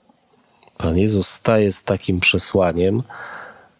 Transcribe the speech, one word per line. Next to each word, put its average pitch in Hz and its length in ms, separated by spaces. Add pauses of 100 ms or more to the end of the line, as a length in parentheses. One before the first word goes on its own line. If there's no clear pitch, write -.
(760)
Pan 82 200
Jezus 101 320
staje 107 420
z - 120
takim 95 360
przesłaniem, 92 840 (760)